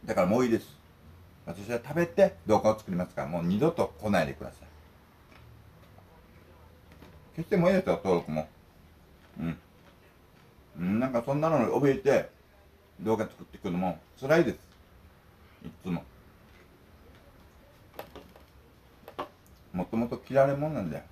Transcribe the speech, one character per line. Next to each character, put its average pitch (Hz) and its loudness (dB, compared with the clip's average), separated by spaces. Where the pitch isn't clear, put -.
だ - -4
か 95 2
ら 87 4
も 107 2
う 127 4
い 120 0
い - 2
で 113 2
す。 - -6
私 101 -14
は 117 -2
食 147 -10
べ 170 0
て 190 4
動 104 4
画 107 4
を 110 0
作 - -14
り 87 -2
ま 90 -2
す - -20
か - -6
ら、 69 -6
も 82 -4
う 82 -4
二 92 0
度 151 4
と - -2
来 107 -6
な 90 4
い 73 0
で 69 -8
く - -12
だ 69 -12
さ - -20
い。 - -20
消 165 -8
し - -8
て 208 4
も 170 6
い 196 6
い - 4
で 185 2
す - -4
よ、 - 0
登 196 2
録 85 -4
も。 76 -4
う - -8
ん。 80 -6
う 82 -8
ん、 101 0
な 131 0
ん 131 -6
か 120 0
そ 139 -2
ん 147 0
な 160 2
の 151 2
に 113 2
怯 135 2
え - -
て - 2
動 107 0
画 107 -2
作 - -18
っ - -18
て - -20
く 101 -8
る 87 -2
の 87 -2
も 90 -4
辛 147 4
い 170 4
で 107 -2
す。 - -10
い - -12
つ 95 -12
も。 85 -4
も 90 -4
と 110 -6
も 120 -2
と 123 -8
嫌 131 2
わ 135 6
れ 143 0
者 151 -4
な 139 -4
ん 85 -6
だ 85 -8
よ。 - -12